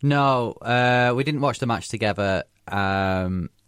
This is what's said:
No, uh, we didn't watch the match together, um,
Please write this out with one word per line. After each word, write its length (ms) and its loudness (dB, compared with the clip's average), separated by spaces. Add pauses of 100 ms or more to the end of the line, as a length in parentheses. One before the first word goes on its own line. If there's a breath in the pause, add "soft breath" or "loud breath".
No, 500 2
uh, 640 2
we 100 -2
didn't 160 -2
watch 180 -2
the 60 -2
match 240 -2
together, 560 -2 (220)
um, 800 -2 (180)